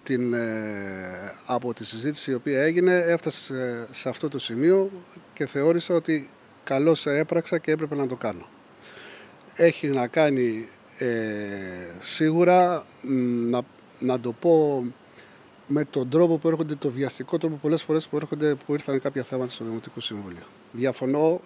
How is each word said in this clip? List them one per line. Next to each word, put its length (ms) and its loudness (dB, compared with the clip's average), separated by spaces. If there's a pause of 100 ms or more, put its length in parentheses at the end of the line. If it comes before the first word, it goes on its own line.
την, 300 0
ε, 1000 -6 (120)
από 280 -2
τη 120 -8
συζήτηση 460 -2
η 20 0
οποία 280 0
έγινε, 460 4
έφτασε 340 0
σε, 500 -6
σε 180 -4
αυτό 200 -4
το 100 -8
σημείο 520 2 (420)
και 120 -4
θεώρησα 500 2
ότι 340 0 (340)
καλώς 420 2
έπραξα 520 0
και 140 -2
έπρεπε 240 -2
να 120 0
το 80 -8
κάνω. 300 -6 (1120)
Έχει 320 4
να 200 0
κάνει, 600 2 (300)
ε, 100 -2 (920)
σίγουρα, 840 4 (160)
μ, 480 0
να, 120 2 (380)
να 200 0
το 120 -6
πω, 520 4 (840)
με 180 0
τον 240 -2
τρόπο 280 4
που 100 -2
έρχονται, 280 0
το 140 -4
βιαστικό 480 -2
τρόπο 240 -2
πολλές 220 0
φορές 240 0
που 100 -4
έρχονται, 380 0 (100)
που 80 -2
ήρθαν 260 -2
κάποια 240 -2
θέματα 280 -4
στο 120 -8
Δημοτικό 360 -8
Συμβούλιο. 440 -10 (280)
Διαφωνώ 760 0